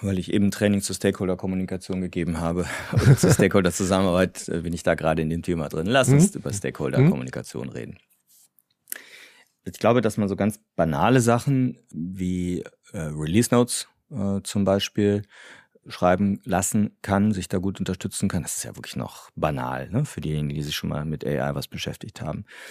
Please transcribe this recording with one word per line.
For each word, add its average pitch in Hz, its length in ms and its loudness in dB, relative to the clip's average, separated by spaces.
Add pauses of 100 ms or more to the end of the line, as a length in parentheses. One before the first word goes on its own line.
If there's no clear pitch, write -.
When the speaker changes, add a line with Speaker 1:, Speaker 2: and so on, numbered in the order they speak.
Speaker 1:
weil 98 180 -2
ich - 140 -6
eben 101 180 2
Training 101 300 2
zur 95 160 -6
Stakeholder-Kommunikation 92 1040 -4
gegeben 85 400 -4
habe 85 260 -2 (260)
<laughs> - 0 -
und - 280 8
zur - 120 8
Stakeholder-Zusammenarbeit, 92 1160 4
äh, 82 140 -4
bin 85 100 -4
ich 85 100 -6
da 85 120 2
gerade 80 280 0
in 78 80 -2
dem 85 120 -4
Thema 82 260 -2
drin. 80 180 -4
Lass 127 220 2
Speaker 2:
Mhm. 135 60 8
Speaker 1:
uns 170 200 6
über - 180 -8
Stakeholder-Kommunikation 67 1120 0
Speaker 2:
Mhm. 64 60 -10
Speaker 1:
reden. 60 260 -12 (1700)
Ich - 120 -16
glaube, 120 200 4
dass 107 160 -2
man 104 120 0
so 95 80 -2
ganz 104 240 -2 (160)
banale 85 440 4
Sachen 123 600 2 (100)
wie, 90 720 -4 (300)
äh, - 60 -10
Release 78 540 0
Notes, 123 360 2 (240)
äh, 98 320 -2
zum 101 200 -2
Beispiel 101 580 2 (680)
schreiben 95 560 2
lassen 101 580 0
kann, 101 300 2
sich 92 160 -6
da 95 100 -2
gut 92 220 -4
unterstützen 95 480 -4
kann. 90 140 -4
Das - 140 -8
ist - 80 -8
ja - 120 -14
wirklich - 180 -14
noch - 400 -10
banal, 65 560 -4
ne, 127 140 0
für - 160 -10
diejenigen, 76 300 -2
die 76 120 -6
sich 76 140 -6
schon 82 140 -6
mal 76 140 -4
mit 78 200 -6
A 69 260 -2
I 71 40 -4
was 71 120 -6
beschäftigt - 540 -12
haben. - 240 -8 (260)